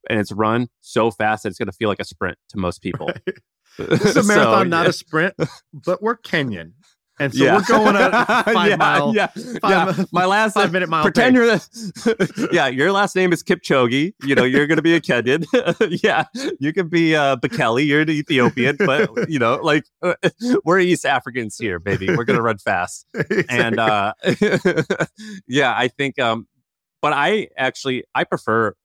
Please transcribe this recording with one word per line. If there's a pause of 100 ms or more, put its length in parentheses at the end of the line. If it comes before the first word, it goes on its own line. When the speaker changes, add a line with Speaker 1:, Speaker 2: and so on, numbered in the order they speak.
(100)
Speaker 1:
and
it's
run (120)
so
fast
that
it's
gonna
feel
like
a
sprint (100)
to
most
people.
Speaker 2:
Right.
This
is
a
Speaker 1:
<laughs>
So,
Speaker 2:
marathon,
not
Speaker 1:
yeah.
Speaker 2:
a
sprint, (380)
but
we're
Kenyan. (460)
And
so
Speaker 1:
Yeah.
Speaker 2:
we're
going
a (160)
Speaker 1:
<laughs>
Speaker 2:
five
Speaker 1:
Yeah,
Speaker 2:
mile,
Speaker 1:
yeah,
Speaker 2:
five
Speaker 1:
yeah.
Speaker 2:
mi-,
Speaker 1:
My
last
Speaker 2:
five
Speaker 1:
name,
Speaker 2:
minute
mile
Speaker 1:
pretend
Speaker 2:
pace. (600)
Speaker 1:
you're
the,
<laughs>
yeah,
your
last
name
is
Kipchoge. (100)
You
know,
you're
gonna
be
a
Kenyan.
<laughs>
Yeah. (360)
You
could
be,
uh,
Bekele.
You're
an
Ethiopian,
but, (120)
Speaker 2:
<laughs>
Speaker 1:
you
know,
like, (180)
uh, (540)
we're
East
Africans
here,
baby.
We're
gonna
run
fast.
Speaker 2:
<laughs>
Exactly.
Speaker 1:
And,
uh, (100)
<laughs>
yeah,
I
think,
um, (540)
but
I
actually, (100)
I
prefer (100)